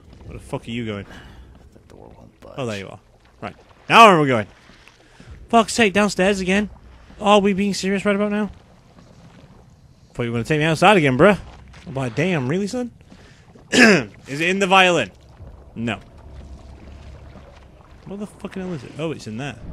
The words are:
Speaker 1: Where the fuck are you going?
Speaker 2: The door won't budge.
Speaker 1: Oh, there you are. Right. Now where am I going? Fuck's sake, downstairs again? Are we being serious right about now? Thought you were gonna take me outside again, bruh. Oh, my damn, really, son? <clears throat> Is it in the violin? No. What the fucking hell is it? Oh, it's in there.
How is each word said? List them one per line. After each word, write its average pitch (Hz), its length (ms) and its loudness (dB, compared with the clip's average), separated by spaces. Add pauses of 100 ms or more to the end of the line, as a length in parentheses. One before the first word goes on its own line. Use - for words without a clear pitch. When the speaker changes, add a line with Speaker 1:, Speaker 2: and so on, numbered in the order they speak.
(260)
Speaker 1:
Where - 120 -16
the - 60 -20
fuck - 220 -10
are - 40 -12
you 117 160 -8
going? 101 200 -8 (680)
Speaker 2:
The - 220 -20
door 57 220 -20
won't - 240 -20
budge. - 160 -20
Speaker 1:
Oh, 135 100 -8
there 104 120 -6
you 95 100 -12
are. - 120 -18 (400)
Right. 98 160 -12 (320)
Now 214 180 8
where 190 120 8
am 151 60 2
I 139 40 -2
going? 117 180 0 (1000)
Fuck's 226 260 2
sake, 220 180 2
downstairs 196 480 0
again? 190 300 -2 (500)
Are 202 200 4
we 202 120 2
being 196 220 -2
serious 190 300 -4
right 202 120 0
about 208 140 -2
now? 208 200 -4 (1600)
Thought 123 120 -6
you 117 60 -4
were 117 60 -4
gonna 117 80 -4
take 151 160 -2
me 151 40 0
outside 165 320 4
again, 139 220 2
bruh. 185 200 6 (480)
Oh, - 40 -16
my 131 180 -6
damn, 139 400 -4
really, 190 180 -4
son? 247 260 -8 (420)
<clears throat> - 380 -20
Is 147 680 2
it 170 80 -2
in 190 120 -2
the 196 60 0
violin? 180 440 4 (640)
No. 113 240 -6 (2000)
What 202 140 -14
the 214 60 -10
fucking - 360 -14
hell 185 120 -10
is 127 100 -12
it? - 140 -18
Oh, 147 140 -6
it's - 140 -14
in 110 120 -12
there. 139 180 -10 (160)